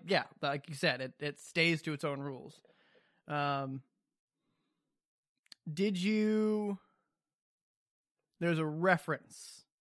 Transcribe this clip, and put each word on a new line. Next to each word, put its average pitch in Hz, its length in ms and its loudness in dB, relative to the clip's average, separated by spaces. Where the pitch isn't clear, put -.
yeah, 170 180 2
like 143 260 -2
you 156 60 -10
said, 135 260 0
it, 131 200 -8
it 147 200 -8
stays 165 420 2
to 156 100 -2
its 147 120 -4
own 143 160 -2
rules. 139 340 -8
Um, 139 540 -2
did 190 260 0
you, 214 800 2
there's 170 180 2
a 160 80 0
reference 165 960 -2